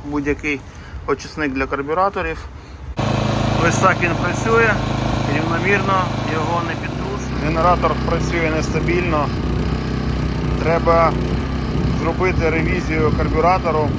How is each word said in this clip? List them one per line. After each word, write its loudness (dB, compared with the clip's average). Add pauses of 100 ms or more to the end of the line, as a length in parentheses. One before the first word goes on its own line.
Будь-який -2 (460)
очисник -4
для -2
карбюраторів. -2 (1300)
Ось 2
так 4
він 0 (120)
працює, 2 (600)
рівномірно, 2 (280)
його 0
не -4
підкручує. -4
Генератор 4 (140)
працює 0
нестабільно. 0 (1300)
Треба 4 (880)
зробити 0
ревізію 0
карбюратору, 2 (100)